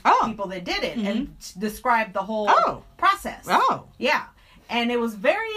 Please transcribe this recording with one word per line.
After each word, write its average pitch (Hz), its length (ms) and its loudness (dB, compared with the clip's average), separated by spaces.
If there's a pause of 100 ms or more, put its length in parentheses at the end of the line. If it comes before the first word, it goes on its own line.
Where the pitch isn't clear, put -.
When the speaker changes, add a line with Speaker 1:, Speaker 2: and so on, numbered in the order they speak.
Speaker 1:
Oh. 466 220 6
Speaker 2:
people 202 220 -6
that 185 160 -8
did 392 200 -4
it - 120 -4
Speaker 1:
Mm-hmm. 208 120 -2
Speaker 2:
and 247 320 -4
s-, - 140 -16
described 214 580 -2
the 190 100 -4
whole 214 280 -2
Speaker 1:
Oh. - 320 4 (160)
Speaker 2:
process. - 500 -2
Speaker 1:
Oh. 440 360 2 (140)
Speaker 2:
Yeah. 262 260 0 (440)
And 233 240 -2
it 240 80 0
was 233 160 -4
very 381 400 0